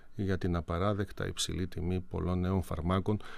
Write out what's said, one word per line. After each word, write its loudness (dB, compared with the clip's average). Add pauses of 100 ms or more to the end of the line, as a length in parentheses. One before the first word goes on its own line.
(140)
για 2
την 2
απαράδεκτα 0
υψηλή -2
τιμή 0
πολλών 0
νέων 2
φαρμάκων 0 (180)